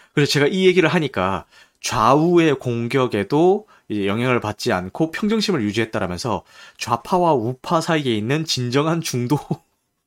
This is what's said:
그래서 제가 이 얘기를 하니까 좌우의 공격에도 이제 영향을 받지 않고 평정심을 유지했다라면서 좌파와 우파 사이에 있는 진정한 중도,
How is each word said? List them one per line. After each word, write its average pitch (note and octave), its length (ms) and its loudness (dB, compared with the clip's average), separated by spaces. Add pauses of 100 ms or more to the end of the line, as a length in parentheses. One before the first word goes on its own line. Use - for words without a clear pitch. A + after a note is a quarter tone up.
(120)
그래서 C#3+ 180 0
제가 D3 180 2
이 F#3 180 2
얘기를 F3 240 4
하니까 G2 560 -2 (340)
좌우의 D3+ 800 4
공격에도 B2+ 1080 0 (220)
이제 G2+ 180 -2
영향을 A#2+ 340 0
받지 G#2+ 300 -4
않고 F#2+ 420 -2
평정심을 G#3 500 -2
유지했다라면서 G#2 840 -4 (320)
좌파와 E3 560 0
우파 C3 480 -2
사이에 D3+ 340 0
있는 B2+ 300 -2
진정한 C#3+ 560 -2
중도, B2+ 380 -2 (680)